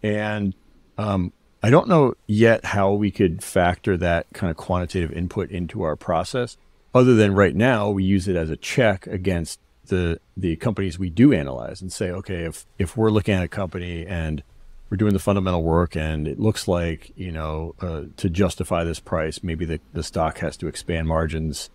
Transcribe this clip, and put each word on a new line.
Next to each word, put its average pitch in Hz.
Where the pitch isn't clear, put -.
And, 107
um, 98
I 107
don't 151
know 156
yet 113
how 98
we 104
could 92
factor 90
that 85
kind 87
of 80
quantitative 90
input 90
into 90
our 78
process, 92
other 127
than 104
right 95
now 107
we 98
use 95
it 95
as 80
a 76
check 107
against 90
the, 87
the 90
companies 98
we 92
do 117
analyze 65
and 92
say, 92
"Okay, 90
if, 80
if -
we're 110
looking 107
at 92
a 85
company 87
and 80
we're 101
doing 104
the 98
fundamental 92
work 82
and 78
it 71
looks 107
like, 85
you 92
know, 80
uh, 82
to 98
justify 85
this 82
price, 80
maybe 82
the, 80
the 85
stock 80
has 76
to 85
expand 80
margins 80